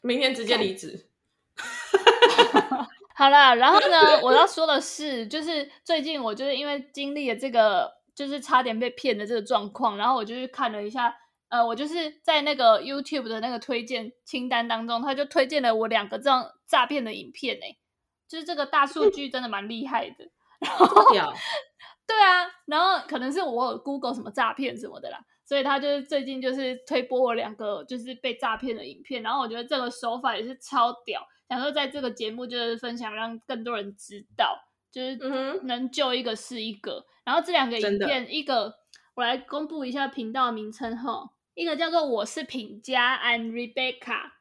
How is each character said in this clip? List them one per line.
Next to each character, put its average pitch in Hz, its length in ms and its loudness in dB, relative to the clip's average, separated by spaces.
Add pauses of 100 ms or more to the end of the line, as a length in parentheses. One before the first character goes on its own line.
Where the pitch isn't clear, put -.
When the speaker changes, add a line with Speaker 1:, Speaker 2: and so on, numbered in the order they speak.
Speaker 1:
明 247 180 0
天 262 140 2
直 226 120 -6
接 233 120 4
离 196 160 0
职。 - 360 -14 (480)
Speaker 2:
<laughs> - 1600 4
好 277 140 8
啦， 277 260 10
然 254 160 8
后 403 80 8 (100)
呢， 311 320 8
我 247 100 4
要 294 140 10
说 320 220 0
的 294 120 4
是， 285 480 -6
就 302 140 -4
是 302 280 -4 (140)
最 320 180 0
近 294 200 -6
我 220 120 -4
就 254 120 -6
是 277 100 0
因 294 120 -6
为 285 260 -6
经 277 220 -8
历 277 140 -4
了 226 60 -2
这 262 140 -6
个， 214 420 4 (220)
就 277 140 -8
是 285 120 -6
差 262 220 2
点 233 180 -4
被 247 120 -2
骗 247 260 -2
的 208 80 -6
这 226 80 -4
个 226 80 -2
状 208 300 -2
况， 220 260 -2
然 208 100 0
后 262 80 2
我 226 80 -2
就 226 120 -8
去 254 120 -8
看 254 240 -4
了 208 120 -8
一 208 60 -8
下， 247 240 -2 (360)
呃， 240 160 2
我 226 100 -2
就 285 120 -4
是 320 240 -4 (120)
在 302 200 4
那 294 120 0
个 226 260 6
YouTube 277 420 -6
的 220 160 -6
那 233 100 -4
个 240 80 -6
推 233 260 -4
荐 226 280 -8 (120)
清 254 240 -8
单 233 200 0
当 226 200 -4
中， 233 140 -2
他 277 140 -2
就 285 100 -2
推 269 220 2
荐 294 160 0
了 226 100 4
我 220 140 0
两 214 200 0
个 220 120 -8
这 277 100 0
样 254 220 2 (160)
诈 269 180 4
骗 285 180 -4
的 220 80 -8
影 196 200 -12
片 233 260 -6
欸， - 200 -16 (500)
就 320 100 -12
是 311 80 -12
这 339 100 -6
个 285 100 -2
大 285 200 2
数 320 240 2
据 285 180 -4
真 254 140 -6
的 240 80 -8
蛮 202 180 -6
厉 233 200 -8
害 - 240 -4
的。 - 140 -20
Speaker 1:
嗯。 - 60 -20 (280)
Speaker 2:
然 - 180 -6
后 - 100 8
Speaker 1:
这 - 80 0
么 427 160 10
屌。 170 220 2 (720)
Speaker 2:
对 440 160 -2
啊， 359 280 6 (180)
然 302 120 0
后 359 260 2
可 294 120 -6
能 254 160 -6
是 381 80 -4
我 247 300 -2
有 226 80 -8
Google 269 340 -6
什 233 80 -10
么 214 100 -12
诈 226 220 0
骗 240 240 -6
什 202 100 -12
么 185 120 -16
的 - 100 -12
啦， - 100 -14 (240)
所 277 140 -2
以 269 60 0
他 277 140 0
就 277 120 -2
是 285 140 -2
最 285 200 -4
近 262 180 -8
就 254 120 -2
是 262 220 -4 (120)
推 247 160 -2
播 254 160 -2
我 240 140 2
两 220 220 -4
个 202 280 -6
就 254 140 -10
是 247 180 -12
被 247 200 -6
诈 233 200 -4
骗 226 200 -6
的 - 100 -14
影 - 180 -16
片， 247 200 -8
然 226 100 -2
后 277 80 -2
我 240 60 -2
觉 220 80 -8
得 240 80 -8
这 269 140 -4
个 240 140 -4
手 240 260 -6
法 240 200 -2
也 214 40 -6
是 254 160 -10
超 247 360 0 (120)
屌， - 160 -8 (280)
想 240 120 -4
说 285 80 -2
在 285 160 -2
这 277 160 -8
个 247 80 -4
节 220 220 -8
目 247 160 -10
就 240 100 -8
是 233 200 -4
分 240 200 -10
享， 220 160 -10
让 226 260 -8
更 240 220 -10
多 233 140 -6
人 202 220 -8
知 - 280 -18 (120)
道， - 200 0 (320)
就 254 120 -12
是 254 200 -8
Speaker 1:
嗯 262 80 -6
哼。 269 380 -6
Speaker 2:
能 254 240 -6
救 262 220 0
一 254 100 -4
个 233 100 -4
是 226 280 -10
一 220 140 -8
个。 - 300 -12 (200)
然 254 100 0
后 339 100 2
这 359 60 -6
两 269 180 0
个 233 80 -4
影 214 40 -2
片， 202 180 0
Speaker 1:
真 254 260 -2
的。 - 60 -12
Speaker 2:
一 302 100 -4
个 233 320 -2 (420)
我 247 60 -6
来 247 160 -2
公 285 300 -8
布 302 160 -8
一 247 80 -6
下 277 160 -4
频 233 240 -8
道 254 180 0
名 220 220 -8
称 233 260 -10
哈， 240 340 -8 (240)
一 339 100 -6
个 311 100 -2
叫 320 140 -2
做 320 160 2
我 220 200 -2
是 311 200 -10
品 214 360 -12
佳， 254 400 0
I'm 233 300 -2
Rebecca。 240 880 -8